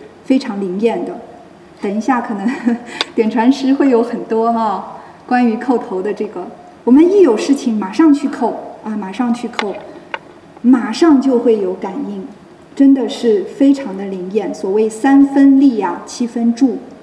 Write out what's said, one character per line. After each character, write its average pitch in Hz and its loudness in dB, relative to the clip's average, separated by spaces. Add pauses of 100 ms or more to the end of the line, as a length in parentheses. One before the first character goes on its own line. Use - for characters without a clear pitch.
(240)
非 262 2
常 202 -8
灵 190 -6
验 208 -2
的。 180 -8 (680)
等 202 -4
一 208 -4
下 240 -2
可 233 -6
能 196 -4 (260)
<laughs> - -10
点 220 0
传 240 2
师 269 0
会 277 2
有 233 4
很 220 -6
多 226 -2
哈， 220 -4 (320)
关 247 2
于 220 0
叩 240 0
头 190 -6
的 202 -4
这 208 -6
个， 180 -10 (380)
我 240 2
们 285 8
一 392 4
有 285 6
事 269 0
情 240 -2
马 196 -4
上 311 6
去 277 -2
叩 226 -4 (320)
啊， 220 -8
马 196 -8
上 240 -2
去 233 -6
叩， 208 -8 (880)
马 233 4
上 285 4
就 269 2
会 226 2
有 185 -4
感 190 -10 (140)
应， 196 -10 (480)
真 277 6
的 254 0
是 208 0
非 277 2
常 196 -8
的 202 -8
灵 185 -8
验。 220 -4
所 190 -6
谓 220 0
三 277 4
分 277 4
力 247 4
啊， 180 -6
七 - -6
分 233 -2
助， 233 0 (260)